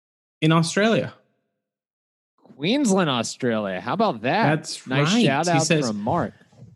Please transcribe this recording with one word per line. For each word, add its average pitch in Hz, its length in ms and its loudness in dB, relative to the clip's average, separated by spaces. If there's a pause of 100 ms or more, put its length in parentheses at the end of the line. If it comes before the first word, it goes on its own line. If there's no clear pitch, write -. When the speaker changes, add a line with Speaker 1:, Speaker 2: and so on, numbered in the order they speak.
(400)
Speaker 1:
in 160 120 4
Australia. 170 640 0 (1400)
Speaker 2:
Queensland, 190 540 2
Australia. 110 680 -2
How 120 140 -6
about 175 280 -2
that? 160 340 0
Speaker 1:
That's - 300 -12
Speaker 2:
Nice 143 280 0
Speaker 1:
right. 233 100 2
Speaker 2:
shout 147 220 0
Speaker 1:
He 175 60 2
Speaker 2:
out 165 100 2
Speaker 1:
says, 156 260 0
Speaker 2:
from 104 120 -4
Mark. 139 340 -4 (420)